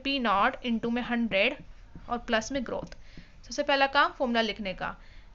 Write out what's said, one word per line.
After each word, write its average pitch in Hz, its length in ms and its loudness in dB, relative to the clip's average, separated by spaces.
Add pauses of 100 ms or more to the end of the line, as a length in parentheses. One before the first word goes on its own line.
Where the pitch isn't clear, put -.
P 277 180 0
naught 214 420 2
into 233 260 0
में 240 100 0
हंड्रेड 233 640 2 (440)
और 240 100 -2
plus 226 340 0
में 269 140 -2
growth। - 360 -8 (420)
सबसे - 180 -2
पहला 277 240 4
काम 285 260 6
formula 240 280 2
लिखने 202 340 0
का, 170 200 -6 (400)